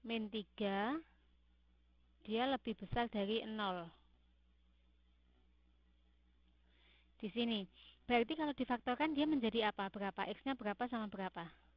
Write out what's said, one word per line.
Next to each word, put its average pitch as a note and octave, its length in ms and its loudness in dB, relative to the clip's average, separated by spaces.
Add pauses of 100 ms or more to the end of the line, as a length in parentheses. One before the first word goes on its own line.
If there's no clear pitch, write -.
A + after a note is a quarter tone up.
min A3 320 -4
tiga, G#3+ 640 0 (1300)
dia A#3 240 0
lebih B3 240 -2
besar A#3 380 -2
dari G#3 340 0
nol. G3+ 400 -2 (3250)
Di G#3+ 100 -4
sini. A3+ 380 0 (420)
Berarti A#3+ 240 4
kalau D4+ 240 0
difaktorkan B3+ 560 0
dia D4 160 4
menjadi A3 400 4
apa? G3+ 240 -2
Berapa? G3 400 -2
X-nya C4+ 240 -4
berapa G#3+ 320 -2
sama A3+ 160 -2
berapa? F#3 400 -6 (320)